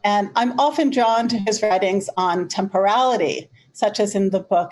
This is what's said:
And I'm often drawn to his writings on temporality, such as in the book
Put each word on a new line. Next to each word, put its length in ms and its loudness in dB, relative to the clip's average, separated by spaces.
And 320 0
I'm 200 0
often 320 2
drawn 380 2
to 120 -2
his 220 -2
writings 540 0
on 320 0
temporality, 1040 0
such 260 -2
as 160 -2
in 140 2
the 100 0
book 320 -2